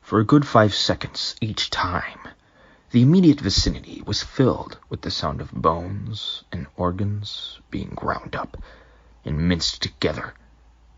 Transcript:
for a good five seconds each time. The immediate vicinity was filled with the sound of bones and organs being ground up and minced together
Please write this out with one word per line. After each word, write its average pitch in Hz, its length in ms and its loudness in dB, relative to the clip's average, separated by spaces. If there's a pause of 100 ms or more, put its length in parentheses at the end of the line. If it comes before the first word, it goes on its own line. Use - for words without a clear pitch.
for - 200 0
a 110 40 4
good 143 220 6
five 107 280 6
seconds - 640 -4
each - 300 -4
time. - 480 -4 (720)
The 120 120 6
immediate 160 380 8
vicinity - 640 -2
was - 160 -4
filled - 560 0 (100)
with - 140 -10
the - 80 -6
sound - 300 -4
of 80 120 -10
bones 98 1000 -4
and 82 140 -8 (100)
organs 101 840 -6 (120)
being - 200 -8
ground - 460 -6
up - 200 -8 (680)
and 76 240 -2
minced 87 340 -2
together - 520 -6 (640)